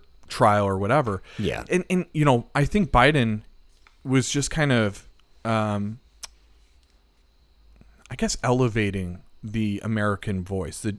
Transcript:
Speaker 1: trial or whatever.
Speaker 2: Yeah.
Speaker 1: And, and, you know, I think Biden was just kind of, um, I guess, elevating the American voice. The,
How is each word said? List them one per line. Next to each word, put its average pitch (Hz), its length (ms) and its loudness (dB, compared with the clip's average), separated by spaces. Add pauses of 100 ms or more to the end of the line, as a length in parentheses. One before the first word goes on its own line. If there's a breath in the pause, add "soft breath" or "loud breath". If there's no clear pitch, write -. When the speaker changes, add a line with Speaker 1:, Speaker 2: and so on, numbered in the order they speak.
(280)
Speaker 1:
trial 104 380 4
or 98 140 0
whatever. 107 420 0 (160 loud breath)
Speaker 2:
Yeah. 71 320 -4
Speaker 1:
And, 180 220 0
and, 180 200 0
you 151 140 0
know, 123 300 4
I 143 100 2
think 196 260 0
Biden 120 500 4 (640)
was 131 280 0
just 139 180 -2
kind 147 220 0
of, 110 360 0 (380)
um, 107 540 -2 (2000)
I 123 60 -12
guess, - 280 -2
elevating 104 800 0 (220)
the 107 400 -4
American 104 600 -2
voice. 92 380 -6
The, 104 180 -6